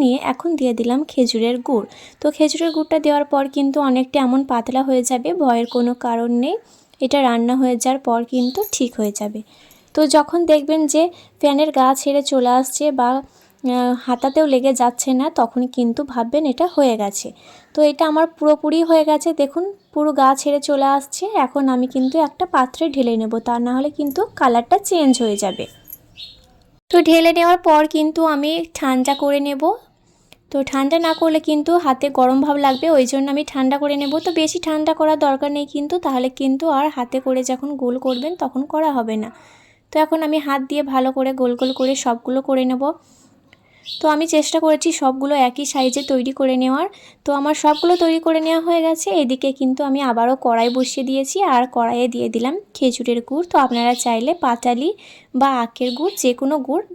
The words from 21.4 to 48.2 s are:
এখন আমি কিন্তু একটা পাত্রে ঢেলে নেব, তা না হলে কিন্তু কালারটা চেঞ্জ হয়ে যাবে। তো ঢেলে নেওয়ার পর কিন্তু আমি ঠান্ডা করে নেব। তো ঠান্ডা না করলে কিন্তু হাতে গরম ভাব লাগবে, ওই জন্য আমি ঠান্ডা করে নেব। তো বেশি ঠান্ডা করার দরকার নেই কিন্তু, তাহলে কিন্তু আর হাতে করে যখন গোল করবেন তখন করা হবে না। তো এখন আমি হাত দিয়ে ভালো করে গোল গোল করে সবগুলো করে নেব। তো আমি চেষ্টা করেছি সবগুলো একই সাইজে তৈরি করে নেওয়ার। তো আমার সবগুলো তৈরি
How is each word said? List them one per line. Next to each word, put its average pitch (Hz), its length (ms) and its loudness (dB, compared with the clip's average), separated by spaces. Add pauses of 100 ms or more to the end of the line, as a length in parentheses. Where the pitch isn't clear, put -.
এখন 269 200 -2 (120)
আমি 254 200 0
কিন্তু 262 200 0 (120)
একটা 359 180 -6 (100)
পাত্রে 262 280 0 (120)
ঢেলে 240 260 0
নেব, 220 120 -4 (140)
তা 240 60 -2 (120)
না 247 120 -2
হলে 285 120 -2 (100)
কিন্তু 294 220 -2 (180)
কালারটা 240 380 2 (120)
চেঞ্জ 302 240 4 (100)
হয়ে 208 220 -2
যাবে। 180 200 -6 (1300)
তো 349 60 6 (100)
ঢেলে 330 300 6
নেওয়ার 349 300 4
পর 302 140 6 (140)
কিন্তু 311 260 0 (140)
আমি 294 160 -2 (280)
ঠান্ডা 262 340 0 (100)
করে 285 240 2
নেব। 277 160 -4 (880)
তো 277 60 -2 (140)
ঠান্ডা 277 280 0
না 330 200 0
করলে 320 200 2
কিন্তু 302 320 0 (140)
হাতে 277 240 0
গরম 262 360 2
ভাব 294 100 0 (100)
লাগবে, 269 220 0 (100)
ওই 262 140 4
জন্য 269 240 -2
আমি 302 160 -2
ঠান্ডা 262 300 0
করে 285 200 -2
নেব। 277 120 -4 (120)
তো 370 40 -2 (120)
বেশি 311 260 -2
ঠান্ডা 311 320 0
করার 311 280 2
দরকার 277 240 0
নেই 285 220 -4
কিন্তু, 285 220 -4 (100)
তাহলে 262 220 -2 (120)
কিন্তু 269 260 -2 (120)
আর 285 80 0 (100)
হাতে 247 300 -4
করে 262 160 0 (100)
যখন 269 180 -6 (120)
গোল 247 140 -2 (100)
করবেন 262 360 -4
তখন 262 200 -4 (120)
করা 311 240 0
হবে 220 260 -4
না। 226 60 -10 (640)
তো - 120 -8
এখন 320 240 -2
আমি 311 100 0
হাত 277 320 -2
দিয়ে 294 140 -2 (100)
ভালো 262 180 2
করে 262 200 -2 (100)
গোল 247 180 2
গোল 262 200 0
করে 262 140 0 (120)
সবগুলো 247 360 -2
করে 262 300 0
নেব। 254 120 -2 (1160)
তো - 120 -2
আমি 302 120 0 (100)
চেষ্টা 302 300 2
করেছি 311 240 2 (120)
সবগুলো 269 320 0 (140)
একই 269 260 -4
সাইজে 262 280 0 (100)
তৈরি 262 280 0
করে 262 240 2
নেওয়ার। 277 240 0 (380)
তো - 40 -2 (100)
আমার 302 240 0
সবগুলো 302 300 4 (100)
তৈরি 330 220 2